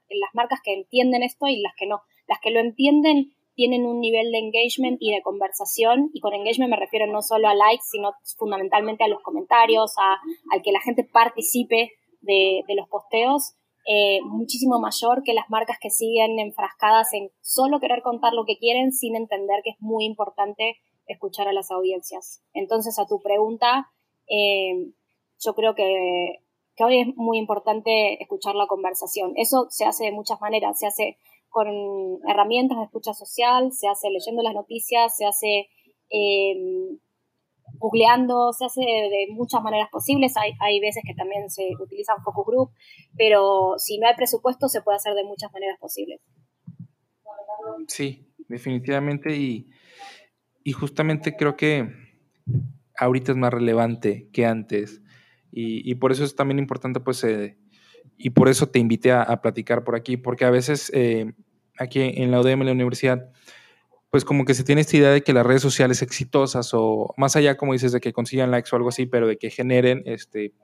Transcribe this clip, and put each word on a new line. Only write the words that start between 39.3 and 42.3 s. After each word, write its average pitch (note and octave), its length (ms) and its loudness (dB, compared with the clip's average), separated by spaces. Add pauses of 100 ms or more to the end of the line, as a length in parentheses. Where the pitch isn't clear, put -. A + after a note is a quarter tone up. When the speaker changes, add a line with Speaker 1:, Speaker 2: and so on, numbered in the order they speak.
Speaker 1:
muchas A#3 320 -4
maneras G#3+ 260 -2
posibles. C4+ 460 0
Hay, G#3+ 240 -2
hay G#3 220 2
veces G#3+ 260 -4
que D#3 60 -12
también G3 360 -8
se F#3+ 200 -6 (120)
utilizan G3+ 420 -6
focus G3+ 220 -6